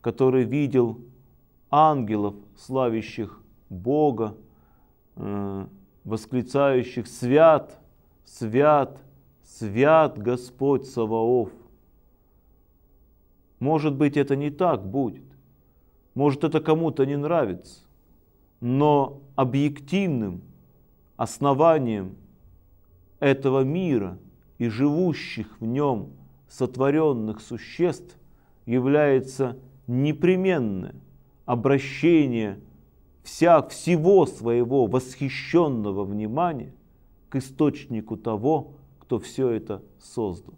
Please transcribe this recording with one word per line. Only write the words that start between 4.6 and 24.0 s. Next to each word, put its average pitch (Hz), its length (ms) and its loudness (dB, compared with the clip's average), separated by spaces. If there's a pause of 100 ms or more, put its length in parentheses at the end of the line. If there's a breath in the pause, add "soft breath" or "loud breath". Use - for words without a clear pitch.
э, 98 500 -8 (380)
восклицающих: 123 1040 -2
«Свят, 147 720 4 (440)
свят, 135 760 0 (400)
свят 139 760 2
Господь 127 680 -2
Саваоф». 113 640 -2 (2000)
Может 147 360 0
быть, 143 220 2
это 139 200 2
не 143 120 -4
так 143 380 -2
будет. 123 380 -6 (920)
Может, 143 300 2
это 156 160 0
кому-то 156 440 0
не 143 120 -2
нравится. 143 640 -4 (840)
Но 139 580 2 (160)
объективным 135 1040 -2 (800)
основанием 131 1000 0 (1000)
этого 135 420 2
мира 131 580 -2 (380)